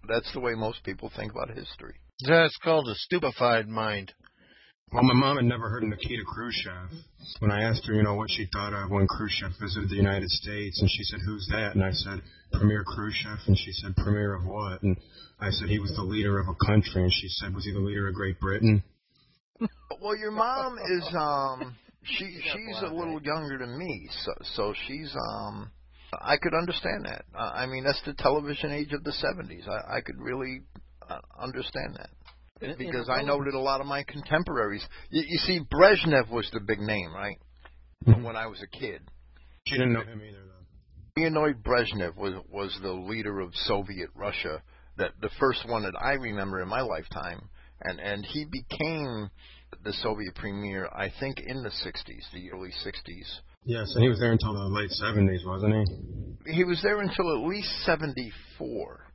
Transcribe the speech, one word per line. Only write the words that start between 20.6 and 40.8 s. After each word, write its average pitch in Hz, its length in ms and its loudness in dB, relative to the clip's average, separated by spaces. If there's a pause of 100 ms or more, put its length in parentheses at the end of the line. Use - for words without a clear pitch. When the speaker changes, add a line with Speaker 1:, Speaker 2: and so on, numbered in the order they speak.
Speaker 1:
is, 180 260 0 (140)
um, 135 580 0 (280)
she, - 200 -4
Speaker 4:
She's 175 200 -12
Speaker 1:
she's 202 340 -4
a - 100 -6
Speaker 4:
blonde, 160 80 -6
Speaker 1:
little 165 200 -2
Speaker 4:
right? 151 100 -8
Speaker 1:
younger 147 320 -2
than 123 200 -6
me, 135 300 -6 (160)
so, 98 80 -4 (220)
so 104 200 0 (120)
she's, 143 280 -8 (180)
um, 107 380 -8 (420)
I 143 260 2
could 160 160 0
understand 175 500 0
that. - 200 -10 (140)
Uh, 110 160 -2
I 127 120 -2
mean, 131 180 -4
that's 139 220 2
the 147 80 -6
television 147 580 2
age 147 200 -4
of 147 120 -4
the 147 80 -4
seventies. 131 560 -4
I, 107 300 -4
I - 20 0
could 127 180 -10
really, 127 420 -6 (480)
uh, - 100 -8 (200)
understand 127 600 -8
that. - 100 -14 (520)
Speaker 4:
And, 135 120 -8
and - 60 -10
Speaker 1:
Because 127 280 -4
Speaker 4:
the 127 60 0
Speaker 1:
I 131 100 2
know 143 160 2
Speaker 4:
problem 139 140 -2
Speaker 1:
that 135 60 -2
a - 20 0
lot 135 200 2
of 135 60 -4
my 139 180 -2
contemporaries, 143 800 0 (260)
you, 156 160 0
you 160 120 -2
see, 180 220 2
Brezhnev 151 720 8
was 113 220 -2
the 113 80 -2
big 104 200 0
name, 101 340 -2
right? 98 220 -4 (720)
Speaker 3:
Mm-hmm. 117 180 10
Speaker 1:
When 117 120 -6
I 113 100 -4
was 98 160 -10
a 101 40 -12 (120)
kid. 107 220 -8 (680)
Speaker 3:
She 139 100 0
didn't 127 160 4
know 113 100 2
him 110 200 -12
either, 104 240 -18
though. - 760 -8